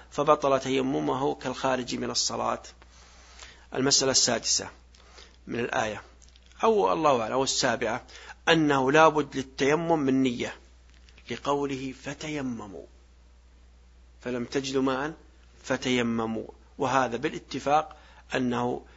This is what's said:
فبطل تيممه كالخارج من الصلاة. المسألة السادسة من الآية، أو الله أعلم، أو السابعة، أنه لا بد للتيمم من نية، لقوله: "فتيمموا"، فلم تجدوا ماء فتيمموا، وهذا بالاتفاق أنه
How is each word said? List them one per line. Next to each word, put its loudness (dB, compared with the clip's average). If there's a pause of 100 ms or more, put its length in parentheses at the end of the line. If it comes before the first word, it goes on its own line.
(100)
فبطل 4
تيممه -2
كالخارج -2
من -4
الصلاة. -2 (1120)
المسألة 2
السادسة 0 (760)
من -6
الآية، -4 (600)
أو 4
الله 2
أعلم، -4
أو 2
السابعة، -2 (440)
أنه 4
لا 10
بد 0
للتيمم 0
من 2
نية، -2 (720)
لقوله: -4
"فتيمموا"، -8 (1300)
فلم -6
تجدوا -2
ماء 0 (520)
فتيمموا، 0 (320)
وهذا 2
بالاتفاق -2 (380)
أنه -2 (140)